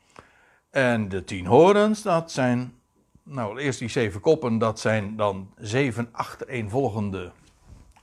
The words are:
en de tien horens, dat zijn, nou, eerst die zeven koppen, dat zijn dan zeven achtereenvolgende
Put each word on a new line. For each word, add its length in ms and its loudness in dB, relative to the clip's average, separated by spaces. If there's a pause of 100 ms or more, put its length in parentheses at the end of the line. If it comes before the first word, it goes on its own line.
(680)
en 400 0
de 140 -6
tien 220 -8
horens, 560 6
dat 300 -2
zijn, 480 -2 (440)
nou, 360 -8
eerst 200 -4
die 100 -6
zeven 320 -2
koppen, 360 2
dat 220 0
zijn 360 0
dan 420 -2
zeven 540 -2
achtereenvolgende 1200 -6 (720)